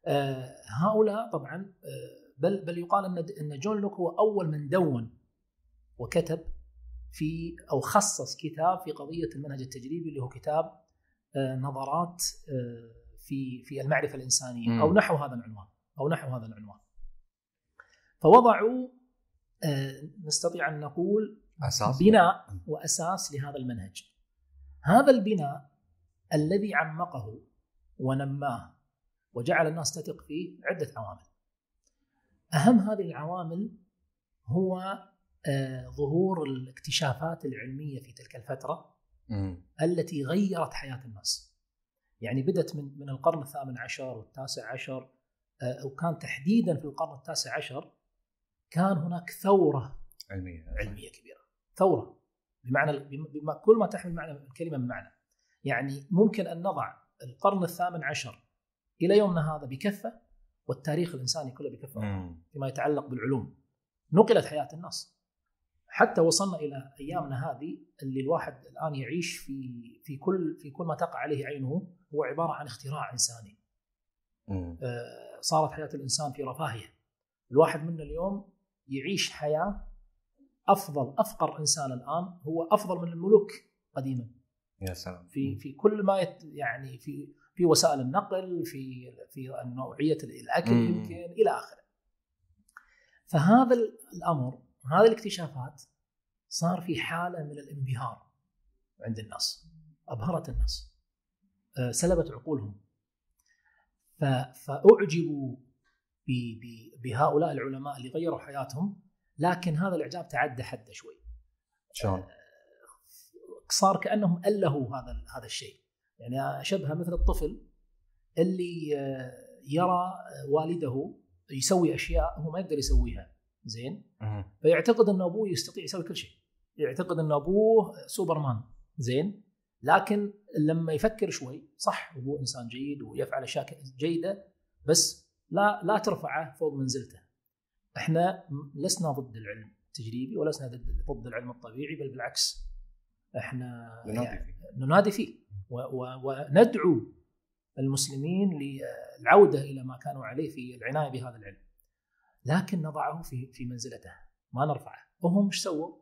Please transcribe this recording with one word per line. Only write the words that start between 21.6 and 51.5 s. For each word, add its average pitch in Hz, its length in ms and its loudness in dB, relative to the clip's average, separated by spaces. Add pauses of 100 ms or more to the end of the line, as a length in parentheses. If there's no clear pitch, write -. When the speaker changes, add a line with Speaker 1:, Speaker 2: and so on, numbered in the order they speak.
Speaker 2:
أساس. 127 360 0
Speaker 1:
بناء 190 520 8
Speaker 2:
مم. 87 160 -12
Speaker 1:
وأساس 165 640 -4
لهذا 143 220 -8
المنهج. 120 580 -10 (680)
هذا 262 300 8
البناء 190 600 2 (600)
الذي 170 420 2
عمقه 156 680 -4 (580)
ونماه 135 760 -4 (580)
وجعل 156 340 2
الناس 160 240 -4
تثق - 300 -10
فيه 165 420 -8
عدة 160 340 -4
عوامل. 104 260 -12 (1300)
أهم 196 260 8
هذه 202 220 0
العوامل 165 760 -6 (680)
هو، 185 360 0 (640)
آه، 131 420 -2
ظهور 160 540 2
الاكتشافات 139 1040 -4
العلمية 131 540 -8
في - 120 -20
تلك - 240 -20
الفترة 143 600 -10 (340)
Speaker 2:
مم. 98 340 -4 (180)
Speaker 1:
التي 165 420 0
غيرت 175 500 0
حياة 131 320 -10
الناس. - 520 -8 (640)
يعني 113 200 -2
بدت 170 340 0
من، 143 240 -10
من 139 100 -12
القرن 156 320 0
الثامن 135 360 -10
عشر 127 400 -8
والتاسع 113 560 -10
عشر، 131 360 -10 (520)
آه، 127 240 -6
وكان 165 320 -4
تحديدا 170 600 2
في - 60 -10
القرن 143 320 -6
التاسع 135 400 -6
عشر 143 340 -10 (800)
كان 185 280 2
هناك 175 320 -4
ثورة 175 720 4 (320)
Speaker 2:
علمية. 90 360 -10
Speaker 1:
علمية 101 440 -8
كبيرة. - 260 -20 (380)